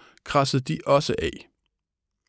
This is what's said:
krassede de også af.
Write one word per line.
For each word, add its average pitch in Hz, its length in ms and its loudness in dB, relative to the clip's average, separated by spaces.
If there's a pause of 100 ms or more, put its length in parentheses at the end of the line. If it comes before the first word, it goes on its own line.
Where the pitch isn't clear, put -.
(260)
krassede 139 380 2
de 160 220 -4
også 143 340 2
af. - 300 -6 (800)